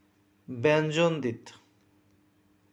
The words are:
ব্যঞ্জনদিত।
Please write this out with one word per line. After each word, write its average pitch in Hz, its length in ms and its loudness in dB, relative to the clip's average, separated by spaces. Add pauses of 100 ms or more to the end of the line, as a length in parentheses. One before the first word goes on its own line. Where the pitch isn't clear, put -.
(500)
ব্যঞ্জনদিত। 151 1000 0 (1200)